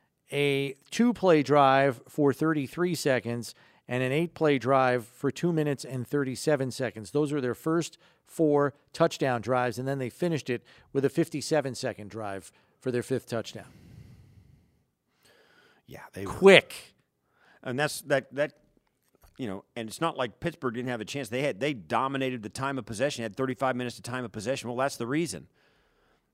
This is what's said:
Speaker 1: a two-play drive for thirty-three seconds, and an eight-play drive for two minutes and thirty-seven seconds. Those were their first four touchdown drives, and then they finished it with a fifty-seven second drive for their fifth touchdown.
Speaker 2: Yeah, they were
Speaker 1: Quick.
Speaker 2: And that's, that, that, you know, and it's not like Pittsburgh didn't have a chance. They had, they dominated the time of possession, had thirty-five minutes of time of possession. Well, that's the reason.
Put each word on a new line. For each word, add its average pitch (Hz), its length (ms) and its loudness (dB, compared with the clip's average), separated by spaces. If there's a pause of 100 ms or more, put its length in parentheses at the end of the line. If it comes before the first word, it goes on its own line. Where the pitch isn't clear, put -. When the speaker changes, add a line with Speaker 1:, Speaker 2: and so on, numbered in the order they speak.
(320)
Speaker 1:
a 139 440 -2 (160)
two-play 190 520 4
drive 135 640 6
for 143 260 2
thirty-three 156 640 0
seconds, 120 580 -2 (340)
and 131 160 -2
an 127 80 0
eight-play 151 480 2
drive 127 480 2
for - 240 -4
two 175 200 0
minutes 147 320 0
and 123 240 -8
thirty-seven 131 640 0
seconds. 110 400 -8
Those 147 200 0
were 147 100 -2
their 123 140 -2
first 160 420 -2 (280)
four 147 480 2 (200)
touchdown 139 480 2
drives, 123 380 0
and 131 80 -4
then 139 120 -2
they 127 100 -4
finished 165 400 -2
it 120 140 -4 (300)
with 139 100 0
a 135 60 4
fifty-seven 143 680 -2
second 107 340 -8
drive 98 420 -10 (280)
for 131 120 -4
their 120 120 0
fifth - 240 -4
touchdown. 104 380 -8 (2250)
Speaker 2:
Yeah, - 140 -18 (120)
they 98 120 -8
were - 80 -8
Speaker 1:
Quick. - 600 6 (720)
Speaker 2:
And 127 140 -4
that's, 147 240 -2
that, 135 340 -2
that, 147 180 -2 (840)
you 131 100 -6
know, 98 180 -8 (100)
and 113 140 -8
it's - 100 -12
not 160 160 -2
like 123 240 -4
Pittsburgh 131 360 -6
didn't 127 140 -6
have 120 120 -4
a 101 40 -6
chance. 135 240 -8
They 123 120 -4
had, 123 180 -2
they 143 140 -2
dominated 127 680 -2
the 107 60 -10
time 135 280 -6
of 113 80 -8
possession, 123 380 -4
had 104 120 -8
thirty-five 131 400 -2
minutes 123 220 -6
of - 60 -20
time 123 200 -8
of 110 80 -10
possession. 113 380 -6
Well, 120 80 -6
that's 135 200 -2
the 117 100 -6
reason. 131 400 -4 (880)